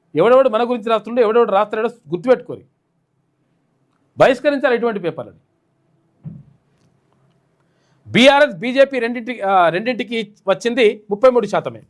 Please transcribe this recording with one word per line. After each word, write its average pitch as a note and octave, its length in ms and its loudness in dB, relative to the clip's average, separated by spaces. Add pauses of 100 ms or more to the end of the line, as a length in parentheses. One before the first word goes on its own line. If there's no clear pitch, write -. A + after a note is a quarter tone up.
(160)
ఎవడెవడు B3 340 4
మన A3 140 -2
గురించి A#3+ 260 -6
రాస్తుండో, A3+ 320 -2
ఎవడెవడు A3 300 2
రాస్తాడో G#3+ 380 -2 (200)
గుర్తుపెట్టుకోరు, F3 520 -4 (1600)
బహిష్కరించాలి C4 580 0
ఇటువంటి A#3 240 -4
పేపర్లని. - 420 -10 (2750)
బీఆర్ఎస్, C4 480 4
బీజేపీ C4 440 0
రెండింటి, A#3 420 -8
ఆ, F#3+ 280 2
రెండింటికి A3 640 -6 (140)
వచ్చింది A3+ 640 0
ముప్పై G#3 200 2
మూడు B3 180 0
శాతమే. C3 420 -6